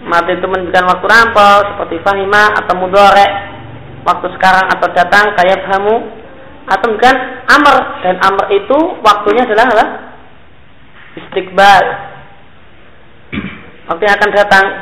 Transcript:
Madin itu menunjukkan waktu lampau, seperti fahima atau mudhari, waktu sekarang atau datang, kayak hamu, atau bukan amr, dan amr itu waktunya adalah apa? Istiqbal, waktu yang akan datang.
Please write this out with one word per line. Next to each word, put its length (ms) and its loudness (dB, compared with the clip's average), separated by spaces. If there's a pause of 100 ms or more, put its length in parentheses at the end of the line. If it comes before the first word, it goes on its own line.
Madin 380 -2
itu 80 -6
menunjukkan 480 -2
waktu 160 -8
lampau, 440 4 (200)
seperti 260 -8
fahima 540 0
atau 240 -2
mudhari, 480 4 (800)
waktu 260 -4
sekarang 380 2
atau 240 -2
datang, 400 2
kayak 320 0
hamu, 400 -2 (640)
atau 160 -2
bukan 280 2 (360)
amr, 240 4 (240)
dan 180 -2
amr 300 0
itu 300 0 (260)
waktunya 400 2
adalah 260 2
apa? 160 2 (1300)
Istiqbal, 640 2 (2000)
waktu 160 -6
yang 80 2
akan 160 0
datang. 340 2 (160)